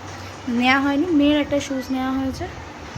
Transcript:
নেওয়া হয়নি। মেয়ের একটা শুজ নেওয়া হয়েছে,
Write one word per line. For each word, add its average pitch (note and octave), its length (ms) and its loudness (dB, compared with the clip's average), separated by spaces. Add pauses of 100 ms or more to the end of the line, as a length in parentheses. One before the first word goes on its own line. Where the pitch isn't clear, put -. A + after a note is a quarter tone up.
(500)
নেওয়া B3 300 4
হয়নি। C#4 320 2
মেয়ের D4 300 6
একটা C#4+ 180 0
শুজ C4 320 -4
নেওয়া C4 200 -2
হয়েছে, C4 340 -2 (520)